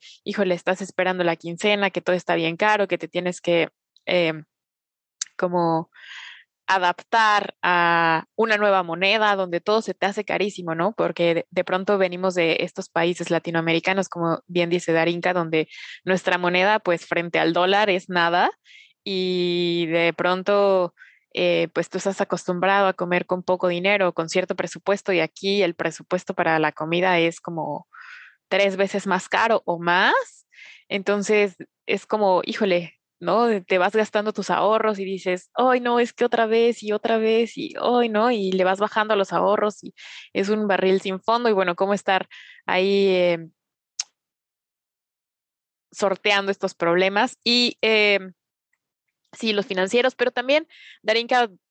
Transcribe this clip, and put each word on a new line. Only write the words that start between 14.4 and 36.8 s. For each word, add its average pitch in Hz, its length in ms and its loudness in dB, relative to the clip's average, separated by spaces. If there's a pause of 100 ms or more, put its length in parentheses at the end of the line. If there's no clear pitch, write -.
bien 175 220 0
dice 175 240 0
Darinka, 170 400 0
donde 160 360 -2 (360)
nuestra 185 320 0
moneda, 180 420 2
pues, 170 260 -2
frente 170 340 -2
al 165 140 2
dólar 196 360 2
es 185 200 -2
nada 175 420 2 (520)
y 175 840 -2
de 165 260 0
pronto... 185 800 0 (400)
Eh, 170 400 0
pues, 170 160 -2
tú 185 100 -6
estás 196 220 -2
acostumbrado 190 680 0
a 185 60 2
comer 175 320 -2
con 180 180 -4
poco 180 260 0
dinero, 185 440 0
con 165 160 -4
cierto 180 260 -2
presupuesto, 190 580 -4
y 170 80 2
aquí 196 420 -2
el 170 120 0
presupuesto 175 580 -6
para 160 260 2
la 156 140 0
comida 175 460 0
es 165 220 0
como 160 460 -10 (600)
tres 190 280 0
veces 196 300 -2
más 190 220 -2
caro 214 360 2
o 170 140 -4
más. 202 680 0 (420)
Entonces, 202 640 0 (320)
es - 180 -2
como, 202 400 2
híjole, 175 500 -2 (240)
¿no? 196 280 0 (160)
Te 190 160 0
vas 185 160 0
gastando 214 380 0
tus 202 180 -6
ahorros 214 480 0
y 190 60 -6
dices, 185 500 -6
"Ay, 254 260 2
no, 240 180 0
es 240 140 0
que 240 120 -2
otra 233 220 0
vez 226 360 0